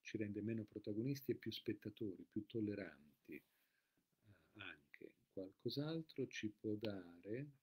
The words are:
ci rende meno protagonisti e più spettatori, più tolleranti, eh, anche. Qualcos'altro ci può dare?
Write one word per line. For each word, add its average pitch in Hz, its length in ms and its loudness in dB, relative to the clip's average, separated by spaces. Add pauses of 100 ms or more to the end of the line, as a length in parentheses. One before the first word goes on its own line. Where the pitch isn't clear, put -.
ci - 160 -4
rende 107 240 2
meno 110 240 2
protagonisti 120 640 2
e - 40 8
più - 160 -2
spettatori, 104 800 -2
più 104 160 0
tolleranti, 87 920 -2
eh, - 1000 -20 (180)
anche. 82 600 -12 (180)
Qualcos'altro 135 960 -2
ci - 220 -2
può 107 260 2
dare? 101 760 -2 (140)